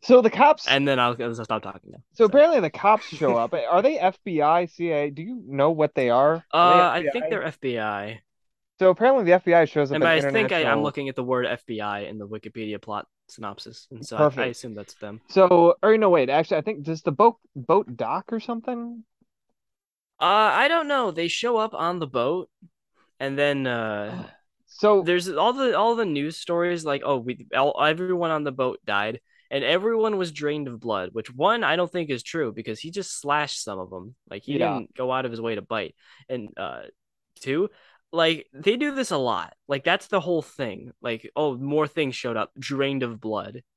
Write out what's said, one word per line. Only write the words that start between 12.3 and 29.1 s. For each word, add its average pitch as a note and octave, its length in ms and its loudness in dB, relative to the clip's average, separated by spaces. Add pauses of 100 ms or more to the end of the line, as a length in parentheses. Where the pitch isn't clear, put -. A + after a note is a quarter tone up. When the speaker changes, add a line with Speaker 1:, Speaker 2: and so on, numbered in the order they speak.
Speaker 2:
plot G#2 260 -10 (220)
synopsis, A2+ 600 -16
and A#2 160 -18
so A2+ 120 -10
I, - 20 -6
I D3+ 40 4
Speaker 1:
Perfect. C3+ 340 -2
Speaker 2:
assume A2+ 180 -14
that's G#2 200 -18
them. G#2+ 240 -14 (100)
Speaker 1:
So, F3 520 6
or A3 160 4
no, G#3+ 120 4
wait, D3 200 4
actually, D#3 280 0
I D3+ 40 -2
think, D3 220 -8
does D#3+ 180 -6
the F3 100 -2
boat, A3 260 4 (180)
boat C#3+ 420 0
dock C3 340 -6
or A3+ 80 -6
something? A#3 640 -10 (1160)
Speaker 2:
Uh, - 60 -2
I G#3 420 4
don't E4 200 0
know. C4 240 0
They E3 160 -4
show A#3 300 -2
up A3 160 -2
on F3 260 -4
the D#3+ 80 -4
boat, C3+ 420 -2 (720)
and C#3 180 -4
then, C#3+ 300 0
uh, A2 640 -6
Speaker 1:
<sighs> - 40 -20 (360)
So G#3 320 4
Speaker 2:
there's F3 280 0
all F3+ 240 0
the, B3+ 240 0
all A3+ 180 2
the A3+ 100 -2
news D3+ 320 -4
stories, F3 480 -2
like, C#3+ 180 -2
"Oh, C#3 140 0
we, A#2+ 380 -8
all, C#3 280 0
everyone E3+ 480 0
on D3+ 120 -2
the C#3+ 80 -4
boat C3 340 -4
died, G#2 360 -2 (280)